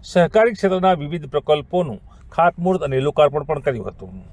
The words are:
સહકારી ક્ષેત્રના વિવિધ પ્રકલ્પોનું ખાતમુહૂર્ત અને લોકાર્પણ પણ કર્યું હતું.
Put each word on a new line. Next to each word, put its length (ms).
સહકારી 480
ક્ષેત્રના 420
વિવિધ 360
પ્રકલ્પોનું 720
ખાતમુહૂર્ત 500
અને 180
લોકાર્પણ 440
પણ 160
કર્યું 280
હતું. 460